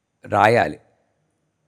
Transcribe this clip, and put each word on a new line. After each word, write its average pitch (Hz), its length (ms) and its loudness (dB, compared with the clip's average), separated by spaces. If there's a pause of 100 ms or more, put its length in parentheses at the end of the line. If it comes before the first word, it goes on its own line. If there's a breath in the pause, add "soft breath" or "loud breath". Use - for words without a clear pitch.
(240)
రాయాలి. 104 540 0 (880)